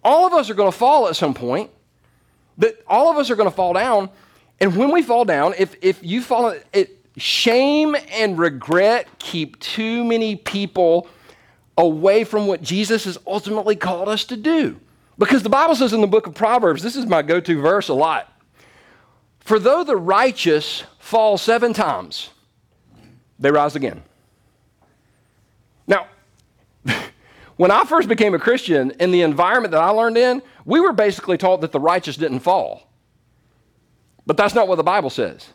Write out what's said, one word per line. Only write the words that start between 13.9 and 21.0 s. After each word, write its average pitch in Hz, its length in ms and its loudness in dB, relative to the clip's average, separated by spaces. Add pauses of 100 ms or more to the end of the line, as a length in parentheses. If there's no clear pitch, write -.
us 214 160 -4
to 247 120 -12
do. 302 420 -2 (400)
Because 208 240 2
the 214 60 -4
Bible 269 260 2
says 233 180 0
in 220 80 0
the 208 60 2
book 208 180 2
of 165 80 -14
Proverbs, 208 480 0
this 233 140 -8
is 269 100 -6
my 175 160 0
go-to 165 400 -2
verse 180 260 0
a 151 60 -2
lot, 143 380 -2 (1080)
"For 220 200 0
though 269 240 2
the 285 140 -2
righteous 185 840 0 (160)
fall 220 380 0